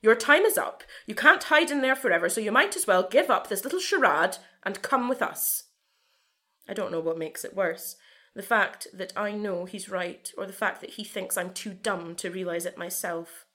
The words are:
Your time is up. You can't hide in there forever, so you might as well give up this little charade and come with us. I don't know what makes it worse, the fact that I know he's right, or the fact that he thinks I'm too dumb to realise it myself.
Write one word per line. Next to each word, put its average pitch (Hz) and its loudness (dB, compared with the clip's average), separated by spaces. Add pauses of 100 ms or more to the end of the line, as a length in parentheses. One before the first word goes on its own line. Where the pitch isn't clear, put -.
Your 220 8
time 294 6
is 427 4
up. - -4 (220)
You 214 -10
can't 311 6
hide 320 4
in 285 0
there 262 4
forever, 175 2
so 185 -2
you 214 -2
might 277 4
as - -4
well 185 6
give 233 4
up 202 2
this 196 -4
little 320 -4
charade 185 2 (260)
and 196 -6
come 247 0
with 247 -2
us. - -2 (1040)
I 196 -10
don't 208 -6
know 170 -4
what 165 -2
makes 160 -8
it - -12
worse, 180 -2 (400)
the 196 -12
fact - 0
that 185 -10
I 208 -2
know 202 -4
he's 185 -12
right, 180 -6
or - -6
the 190 -12
fact 190 -2
that - -14
he - -14
thinks 190 -8
I'm 180 -4
too 202 -10
dumb 175 -6
to 180 -8
realise 175 -4
it 175 -8
myself. 170 -8